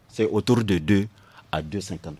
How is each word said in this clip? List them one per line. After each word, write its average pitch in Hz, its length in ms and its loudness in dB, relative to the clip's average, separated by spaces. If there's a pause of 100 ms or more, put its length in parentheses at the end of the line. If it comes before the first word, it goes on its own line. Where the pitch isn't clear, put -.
C'est 110 180 -2
autour 113 380 2
de 98 140 2
deux 98 280 2 (460)
à 78 100 -2
deux 78 180 -8
cinquante 82 400 -10